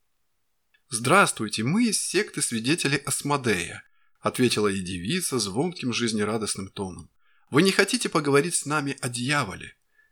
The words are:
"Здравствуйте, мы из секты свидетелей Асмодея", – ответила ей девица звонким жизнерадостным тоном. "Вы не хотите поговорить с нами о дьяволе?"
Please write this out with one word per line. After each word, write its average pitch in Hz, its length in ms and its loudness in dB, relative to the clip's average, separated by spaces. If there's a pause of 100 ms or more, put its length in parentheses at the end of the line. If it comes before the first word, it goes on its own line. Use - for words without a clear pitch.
(880)
"Здравствуйте, 117 760 2
мы 196 220 2
из 208 160 0
секты 185 400 -2
свидетелей 139 560 0
Асмодея", – 120 880 -2 (380)
ответила 107 460 2
ей 98 140 0
девица 95 560 -4
звонким 117 560 -2
жизнерадостным 107 760 -2
тоном. 85 400 -10 (420)
"Вы 139 100 6
не 196 100 4
хотите 202 380 2
поговорить 147 460 2
с - 100 -2
нами 143 360 -2
о 131 80 -6
дьяволе?" 120 680 -2 (360)